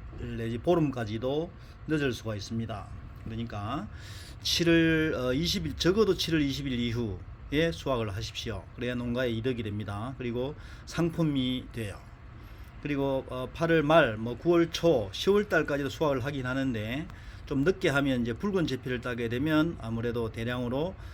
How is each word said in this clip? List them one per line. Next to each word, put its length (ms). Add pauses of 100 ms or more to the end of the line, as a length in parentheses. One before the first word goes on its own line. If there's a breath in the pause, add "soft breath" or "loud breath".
(200)
내지 380
보름까지도 920 (360 loud breath)
늦을 260
수가 220
있습니다. 520 (380)
그러니까 640 (540 loud breath)
칠월, 760
어, 160
이십 320
일, 100
적어도 400
칠월 260
이십 260
일 120
이후에 920
수확을 420
하십시오. 480 (140)
그래야 180
농가에 360
이득이 320
됩니다. 540
그리고 380 (300 loud breath)
상품이 880
돼요. 260 (800 loud breath)
그리고, 480
어, 240
팔월 300
말, 320
뭐 220
구월 340
초, 400
시월 380
달까지도 400
수확을 340
하긴 220
하는데, 600 (380 loud breath)
좀 180
늦게 260
하면 320
이제 120
붉은 340
제피를 340
따게 260
되면 540
아무래도 500
대량으로, 640 (180 loud breath)